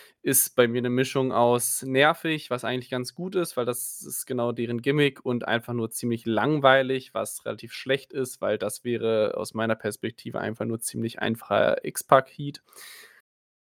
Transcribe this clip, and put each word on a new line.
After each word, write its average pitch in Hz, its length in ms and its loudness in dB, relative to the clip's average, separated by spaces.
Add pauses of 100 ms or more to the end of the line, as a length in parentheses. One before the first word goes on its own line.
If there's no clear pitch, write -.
(220)
Ist - 340 0
bei 123 120 8
mir 117 100 -2
eine 123 140 0
Mischung 131 400 2
aus 120 500 4
nervig, 147 720 2
was 123 120 -2
eigentlich 123 280 -4
ganz 123 240 -6
gut 185 180 -8
ist, 175 240 -2
weil 123 80 0
das - 380 -6
ist - 240 -10
genau 120 240 -2
deren 120 320 -4
Gimmick, 139 420 2
und 120 220 -2
einfach 117 260 -2
nur 113 160 -2
ziemlich 117 380 -4
langweilig, 131 880 4
was - 300 -6
relativ 113 280 -8
schlecht - 400 -4
ist, 131 280 -6
weil 104 180 0
das - 240 -6
wäre 113 540 0
aus - 180 -6
meiner 110 200 0
Perspektive 110 640 -6
einfach 110 260 -6
nur 113 160 -4
ziemlich 113 380 -6
einfacher - 640 2
X-Pac-Heat. - 800 2 (1000)